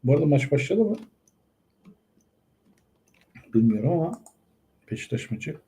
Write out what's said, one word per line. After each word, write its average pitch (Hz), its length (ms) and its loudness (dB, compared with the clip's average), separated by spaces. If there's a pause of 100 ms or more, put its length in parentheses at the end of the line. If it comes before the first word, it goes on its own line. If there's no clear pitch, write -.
Bu 127 100 4
arada 156 120 4
maç 143 260 2
başladı 185 340 2
mı? 208 120 -4 (2500)
Bilmiyorum 113 360 2
ama 175 340 -4 (680)
Beşiktaş - 400 -8
maçı. - 240 -10 (120)